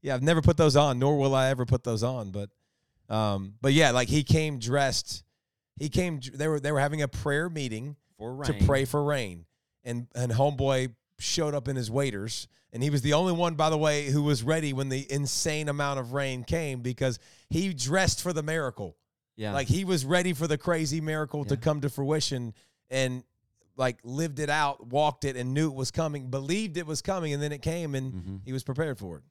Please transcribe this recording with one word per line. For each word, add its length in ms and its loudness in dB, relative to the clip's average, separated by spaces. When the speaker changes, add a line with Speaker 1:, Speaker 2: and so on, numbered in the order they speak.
Speaker 1:
Yeah, 120 -4
I've 80 -2
never 200 4
put 160 8
those 180 6
on, 220 4
nor 180 4
will 180 2
I 140 4
ever 160 0
put 180 0
those 200 -2
on. 280 -4
But, 200 -6
um, 540 -2
but 100 4
yeah, 180 8
like, 180 2
he 140 4
came 360 2
dressed. 680 -2
He 100 -4
came. 320 -2
They 120 -2
were, 140 0
they 100 -2
were 100 2
having 200 0
a 80 0
prayer 400 -2
meeting 480 -6
Speaker 2:
For 260 -10
Speaker 1:
to 80 0
Speaker 2:
rain. 140 4
Speaker 1:
pray 180 4
for 180 0
rain, 440 -2
and, 320 -6
and 160 -2
homeboy 640 2
showed 360 -2
up 140 -4
in 80 -2
his 140 -4
waders, 580 -2
and 120 -4
he 80 2
was 100 2
the 140 2
only 180 4
one, 220 2
by 160 4
the 80 2
way, 320 2
who 140 4
was 180 2
ready 320 0
when 160 -2
the 200 -4
insane 600 -2
amount 300 -2
of 120 -8
rain 320 -2
came, 380 -4
because 360 -2
he 240 0
dressed 480 2
for 140 -2
the 80 -2
miracle. 560 -4
Speaker 2:
Yeah. 160 -4
Speaker 1:
Like, 140 0
he 180 0
was 200 0
ready 280 2
for 140 -2
the 120 0
crazy 420 -2
miracle 460 -4
to 80 0
Speaker 2:
Yeah. 60 -4
Speaker 1:
come 200 0
to 100 -2
fruition, 640 -2
and, 360 -2
like, 280 0
lived 340 -4
it 100 -2
out, 380 0
walked 380 0
it, 100 -2
and 180 -4
knew 180 2
it 40 -10
was 160 -4
coming, 400 -4
believed 460 -4
it 100 -6
was 160 -6
coming, 300 -2
and 100 -2
then 80 -2
it 120 -8
came, 340 -4
and 160 -4
Speaker 2:
Mm-hmm. 320 -8
Speaker 1:
he 80 -10
was 100 -4
prepared 360 -4
for 200 -10
it. 120 -20